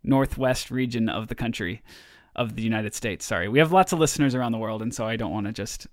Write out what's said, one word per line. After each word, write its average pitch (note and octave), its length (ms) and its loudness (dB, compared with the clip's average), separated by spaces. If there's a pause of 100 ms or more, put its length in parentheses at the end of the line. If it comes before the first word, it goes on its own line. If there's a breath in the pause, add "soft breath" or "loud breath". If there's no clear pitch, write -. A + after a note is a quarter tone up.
northwest C3 640 2
region A#2+ 380 0
of A2 200 -4
the A2+ 80 -6
country, A2 460 -4 (540 loud breath)
of A2+ 220 -4
the A2+ 40 -6
United A2 320 -2
States. G#2 300 -6
Sorry, F#2 240 -2
we B2 120 4
have D#3+ 120 6
lots F#3 220 6
of E3 60 0
listeners C#3 360 2
around B2 160 0
the A2+ 60 -2
world, A2 240 -4
and A#2 120 -4
so A2+ 120 -4
I A2+ 100 -2
don't A2 160 -4
wanna G#2 220 -4
just, - 400 -10